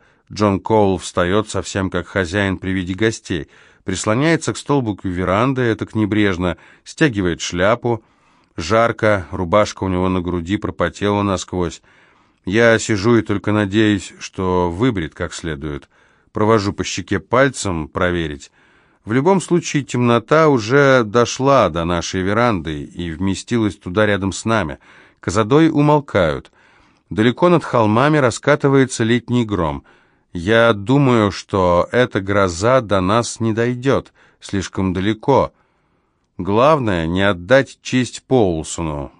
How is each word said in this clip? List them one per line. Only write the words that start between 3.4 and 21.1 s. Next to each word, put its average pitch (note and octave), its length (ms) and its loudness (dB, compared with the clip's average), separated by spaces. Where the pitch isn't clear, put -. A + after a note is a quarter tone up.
прислоняется B2 680 -2
к G#2 60 -8
столбику A#2 500 -4
веранды, G2 540 0
этак A2 340 -2
небрежно, G2 600 0
стягивает G2 560 -2
шляпу. A2 640 0
Жарко, G#2+ 760 0
рубашка F#2 540 0
у - 20 0
него F#2 220 0
на F#2 100 0
груди F2 380 -2
пропотела G2 640 -2
насквозь. F2+ 600 -4
Я A2+ 320 4
сижу G#2+ 400 2
и G#2 60 2
только G#2 280 -4
надеюсь, G#2 680 0
что F2+ 500 -2
выбрит F#2 460 -4
как E2+ 180 -8
следует. D2 560 -10
Провожу G#2 420 0
по F#2 100 -6
щеке F#2+ 360 -6
пальцем G2+ 680 -2
проверить. E2+ 640 -4
В G#2 100 -6
любом D#3+ 280 2
случае, E3 420 -2
темнота B2 680 2
уже C3 540 4
дошла A#2+ 680 2